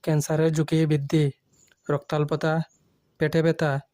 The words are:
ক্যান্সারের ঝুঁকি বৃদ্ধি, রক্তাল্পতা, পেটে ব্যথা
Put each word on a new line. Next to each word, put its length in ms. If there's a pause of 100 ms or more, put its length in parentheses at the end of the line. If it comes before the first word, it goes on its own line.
ক্যান্সারের 520
ঝুঁকি 300
বৃদ্ধি, 400 (640)
রক্তাল্পতা, 680 (640)
পেটে 260
ব্যথা 260 (220)